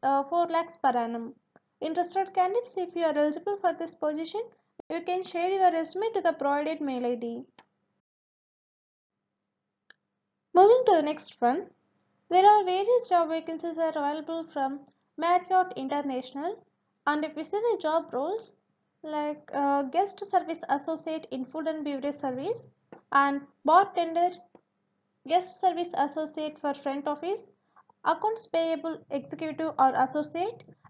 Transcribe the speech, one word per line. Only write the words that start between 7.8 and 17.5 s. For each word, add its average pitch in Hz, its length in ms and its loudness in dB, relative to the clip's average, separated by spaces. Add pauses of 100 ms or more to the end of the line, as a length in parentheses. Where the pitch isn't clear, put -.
Moving 440 320 10
to 392 80 8
the 311 80 4
next - 360 -6
one, 262 300 0 (600)
there 370 180 8
are 415 160 8
various 403 460 2
job 339 200 4
vacancies 320 480 -4
are 330 120 0
available 311 600 -4
from 277 280 -2 (380)
Marriott 359 580 2
International, 277 880 -6 (400)
and 302 180 0
if 311 120 -6
we 311 80 -6
see 392 160 -4